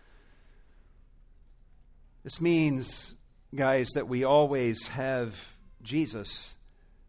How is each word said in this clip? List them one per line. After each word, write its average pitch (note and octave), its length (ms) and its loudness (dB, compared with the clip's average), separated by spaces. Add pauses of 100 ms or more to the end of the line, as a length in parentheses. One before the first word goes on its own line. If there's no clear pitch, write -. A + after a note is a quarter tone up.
(2250)
This - 180 -6
means, D#3 720 0 (420)
guys, C3+ 400 2
that B2+ 140 -2
we B2 160 0
always C3+ 640 4
have B2+ 680 -6 (240)
Jesus, A2+ 760 -6 (540)